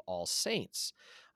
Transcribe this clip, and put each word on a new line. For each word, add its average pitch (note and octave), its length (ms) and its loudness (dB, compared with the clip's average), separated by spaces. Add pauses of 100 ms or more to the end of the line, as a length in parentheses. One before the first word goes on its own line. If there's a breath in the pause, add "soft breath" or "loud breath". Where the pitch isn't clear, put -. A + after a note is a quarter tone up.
All F2 220 0
Saints. - 640 2 (420 soft breath)